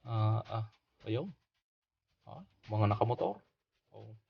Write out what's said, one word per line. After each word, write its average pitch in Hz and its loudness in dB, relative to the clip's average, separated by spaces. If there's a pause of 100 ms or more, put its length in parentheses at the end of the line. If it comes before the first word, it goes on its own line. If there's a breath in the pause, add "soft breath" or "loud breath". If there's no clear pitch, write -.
Ah, 110 2
ah. 113 -4 (440)
Ayun. 139 -2 (960)
Ah, 180 -16 (240)
mga 107 4
nakamotor. 117 0 (560)
Oh. 110 -18 (160)